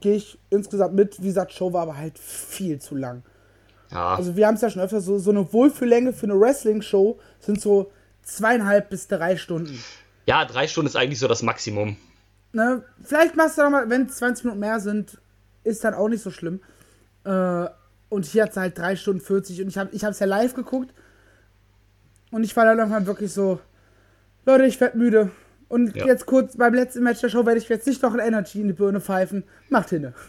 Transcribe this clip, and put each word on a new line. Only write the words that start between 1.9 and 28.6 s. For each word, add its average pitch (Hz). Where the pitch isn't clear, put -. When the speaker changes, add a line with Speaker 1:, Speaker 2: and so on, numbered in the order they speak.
Speaker 1:
halt 151
viel -
zu -
lang. 123
Speaker 2:
Ja. 90
Speaker 1:
Also 180
wir 214
haben's 214
ja 233
schon 180
öfter, 196
so, 190
so 190
eine 202
Wohlfühllänge 247
für -
eine 202
Wrestling-Show 214
sind 208
so 196
zweieinhalb 208
bis -
drei 175
Stunden. 156
Speaker 2:
Ja, 151
drei 131
Stunden 156
ist -
eigentlich 127
so 127
das -
Maximum. 104
Speaker 1:
Ne, 240
vielleicht 320
machst 311
du 294
noch 285
mal, 254
wenn 254
zwanzig 247
Minuten 202
mehr 214
sind, 208
ist 220
dann 214
auch 202
nicht 226
so 190
schlimm. 170
Äh, 185
und 202
hier 214
hat's -
halt 185
drei 180
Stunden 190
vierzig 190
und 190
ich 170
hab, 196
ich 208
hab's 208
ja 202
live 220
geguckt 254
und 226
ich 208
war 233
dann 226
irgendwann 214
wirklich 202
so, 190
Leute, 262
ich 247
werd 247
müde. 214
Und 240
Speaker 2:
Ja. -
Speaker 1:
jetzt 254
kurz 262
beim 240
letzten 247
Match 240
der 247
Show 226
werde 226
ich 226
jetzt 220
nicht 277
noch 226
ein 240
Energy 214